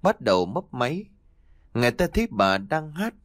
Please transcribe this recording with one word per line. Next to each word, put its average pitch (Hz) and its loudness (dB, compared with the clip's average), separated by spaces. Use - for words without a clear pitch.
bắt 196 0
đầu 95 4
mấp 123 -6
máy. 131 -2
Người 120 2
ta 180 0
thấy 226 0
bà 98 2
đang 151 -4
hát 202 -6